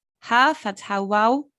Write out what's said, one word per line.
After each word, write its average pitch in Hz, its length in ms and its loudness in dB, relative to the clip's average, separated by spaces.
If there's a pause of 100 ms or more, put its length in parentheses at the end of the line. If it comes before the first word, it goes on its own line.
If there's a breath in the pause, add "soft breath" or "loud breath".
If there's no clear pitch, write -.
(300)
Ha, 262 240 4
fatha 202 480 -6
waw, 214 580 0